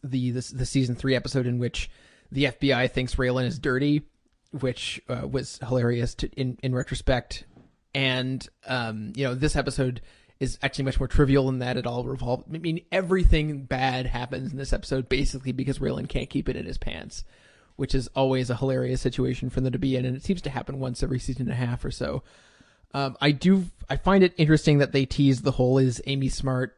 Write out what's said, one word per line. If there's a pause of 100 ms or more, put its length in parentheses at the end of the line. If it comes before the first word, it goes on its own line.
the,
the,
the
season
three
episode
in
which (420)
the
F
B
I
thinks
Raylan
is
dirty, (540)
which,
uh,
was
hilarious
to, (120)
in,
in
retrospect. (500)
And, (180)
um,
you
know,
this
episode (380)
is
actually
much
more
trivial
than
that.
It
all
revolved,
I
mean, (100)
everything
bad
happens
in
this
episode
basically
because
Raylan
can't
keep
it
in
his
pants, (520)
which
is
always
a
hilarious
situation
for
them
to
be
in.
And
it
seems
to
happen
once
every
season
and
a
half
or
so. (680)
Um,
I
do, (240)
I
find
it
interesting
that
they
tease
the
whole,
is
Amy
Smart